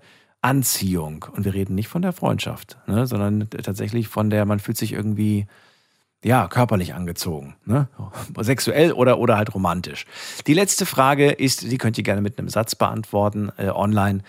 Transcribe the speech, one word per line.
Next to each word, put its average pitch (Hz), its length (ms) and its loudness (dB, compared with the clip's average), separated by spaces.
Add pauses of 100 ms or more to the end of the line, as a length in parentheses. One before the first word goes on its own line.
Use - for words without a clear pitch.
(420)
Anziehung. 92 840 -2 (100)
Und 104 80 -4
wir 98 100 -2
reden 98 220 -4
nicht 104 140 -4
von 175 120 -4
der 185 120 0
Freundschaft, - 640 -4 (100)
ne, 107 180 2
sondern 107 440 0
tatsächlich 110 580 -4
von 107 220 -2
der, 107 160 2
man 104 140 0
fühlt 117 180 -6
sich 104 160 -4
irgendwie, 104 540 0 (760)
ja, 123 280 2
körperlich 101 460 0
angezogen, 85 680 -8
ne? 131 240 0 (500)
Sexuell 139 540 4
oder, 123 280 4
oder 117 180 4
halt 107 180 0
romantisch. 87 500 -2 (420)
Die 143 60 6
letzte 190 320 2
Frage 143 460 4
ist, 131 400 -2
die 131 60 -2
könnt 113 200 0
ihr 107 60 -2
gerne 101 160 0
mit 101 180 -2
einem 92 120 -6
Satz - 260 -2
beantworten, 104 800 0
äh, 98 140 -2
online. 101 600 2